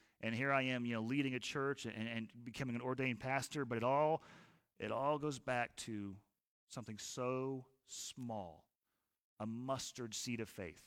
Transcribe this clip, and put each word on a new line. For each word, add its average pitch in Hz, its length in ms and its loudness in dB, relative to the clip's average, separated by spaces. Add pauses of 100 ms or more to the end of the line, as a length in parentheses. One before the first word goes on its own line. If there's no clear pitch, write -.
(220)
and 113 120 0
here 135 180 2
I 135 120 6
am, 127 220 2
you 120 80 0
know, 113 80 2
leading 131 340 2
a 123 40 2
church 139 460 0
and, 110 220 -4
and 113 220 -4 (140)
becoming 120 320 -2
an 117 60 0
ordained 127 380 2
pastor, 135 460 0
but 117 120 0
it 113 60 2
all, 151 400 6 (560)
it 107 120 -2
all 139 260 4
goes 139 220 -2
back 120 380 0
to 101 380 -4 (540)
something 113 280 -8
so 127 680 -2 (220)
small, 104 800 -6 (720)
a 110 60 -2
mustard 120 680 -2
seed 120 260 -2
of 110 100 -2
faith. 87 380 -8